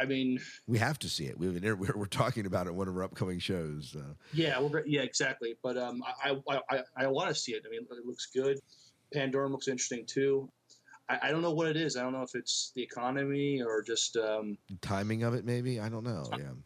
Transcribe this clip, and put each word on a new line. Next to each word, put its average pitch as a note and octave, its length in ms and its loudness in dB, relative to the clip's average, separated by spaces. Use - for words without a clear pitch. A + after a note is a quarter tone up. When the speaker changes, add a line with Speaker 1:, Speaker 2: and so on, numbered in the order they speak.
Speaker 1:
I C3+ 40 0
mean, C3 340 2
Speaker 2:
We A2+ 100 2
have B2+ 220 2
to F2 100 -4
see D2+ 160 -2
it. - 140 -6
We F2+ 80 0
have F2+ 80 0
an F2 80 -4
inter-, G#2+ 120 4
<laughs> F2+ 40 -2
we're, F#2+ 160 0
we're G2+ 100 -2
talking A#2 400 0
about F#2 220 0
it F2 40 -4
in E2+ 40 -4
one F#2+ 120 0
of F2+ 80 -2
our F#2 80 0
upcoming F#2 360 -2
shows. D#2 540 -2
So. D2 100 -8
Speaker 1:
Yeah, D3 260 2
we're, D3 260 2
yeah, C#3+ 160 2
exactly. B2+ 640 0
But, B2+ 140 0
um, B2 260 -4
I, C#3 140 2
I, C#3 120 2
I, C3+ 100 2
I C3+ 100 2
wanna D3+ 260 2
see - 200 -4
it. A2 120 -4
I G#2+ 60 -12
mean, A#2 180 -6
it A#2+ 160 -12
looks A#2+ 220 -6
good. C3+ 320 2
Pandorum C3+ 360 2
looks C3+ 160 -4
interesting B2+ 380 -2
too. C#3 440 4
I, B2 140 2
I C3+ 80 4
don't E3 100 2
know E3+ 100 2
what D#3+ 160 4
it D#3 100 2
is. D3 200 2
I B2 40 0
don't B2+ 120 0
know C3 100 -2
if B2+ 120 -6
it's - 400 -2
the B2 80 -2
economy C#3 800 0
or A2 200 2
just, A2+ 360 0
um, G#2+ 400 0
Speaker 2:
The G2 120 -10
timing G#2+ 420 0
of A#2 100 4
it, G#2+ 120 -2
maybe. B2 340 0
I G#2+ 100 -2
don't A2+ 140 -4
know. G#2 280 -2
Speaker 1:
ti-, C#2+ 100 -4
Speaker 2:
Yeah. C#2 80 -8